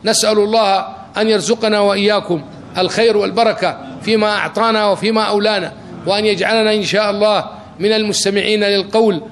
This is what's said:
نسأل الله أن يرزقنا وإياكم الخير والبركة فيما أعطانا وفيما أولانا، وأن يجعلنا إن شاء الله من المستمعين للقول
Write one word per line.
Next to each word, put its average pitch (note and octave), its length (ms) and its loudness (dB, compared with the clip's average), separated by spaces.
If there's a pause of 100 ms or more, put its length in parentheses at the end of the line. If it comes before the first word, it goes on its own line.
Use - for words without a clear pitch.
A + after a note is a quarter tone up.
نسأل G#3+ 320 2
الله G#3 600 2 (200)
أن A3 120 2
يرزقنا G#3+ 500 0
وإياكم G3+ 640 2 (360)
الخير G#3 400 2
والبركة G3 600 0 (240)
فيما G#3+ 280 2
أعطانا G#3 560 0
وفيما G#3 360 0
أولانا، G3+ 520 -2 (320)
وأن G3+ 200 0
يجعلنا G#3+ 480 2
إن G#3+ 100 0
شاء G3+ 280 0
الله G3+ 340 0 (340)
من G3 120 0
المستمعين G#3 720 0
للقول G3+ 580 2 (100)